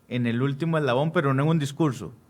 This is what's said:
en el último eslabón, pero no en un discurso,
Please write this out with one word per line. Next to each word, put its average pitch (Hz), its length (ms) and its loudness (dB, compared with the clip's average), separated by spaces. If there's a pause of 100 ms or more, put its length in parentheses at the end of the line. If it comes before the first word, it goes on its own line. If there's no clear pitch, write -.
en 123 180 -2
el 117 140 0
último 143 360 -2
eslabón, 143 360 2
pero 143 200 2
no 135 100 2
en 156 60 2
un 165 100 2
discurso, 139 520 -2 (180)